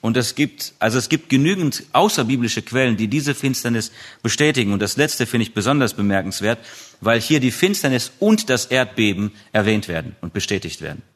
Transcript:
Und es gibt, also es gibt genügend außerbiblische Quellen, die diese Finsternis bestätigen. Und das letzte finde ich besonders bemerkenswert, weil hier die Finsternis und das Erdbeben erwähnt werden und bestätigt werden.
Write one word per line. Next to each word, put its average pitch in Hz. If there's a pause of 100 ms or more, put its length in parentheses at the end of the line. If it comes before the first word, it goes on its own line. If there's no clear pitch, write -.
Und 113
es 120
gibt, -
also 110
es 120
gibt 156
genügend 151
außerbiblische 127
Quellen, 120
die 110
diese 143
Finsternis 120 (320)
bestätigen. 123
Und 95
das 104
letzte 147
finde 113
ich -
besonders 123
bemerkenswert, 101 (420)
weil 113
hier 151
die 127
Finsternis 151
und 214
das 123
Erdbeben 104 (200)
erwähnt 107
werden 82
und -
bestätigt 92
werden. 76 (160)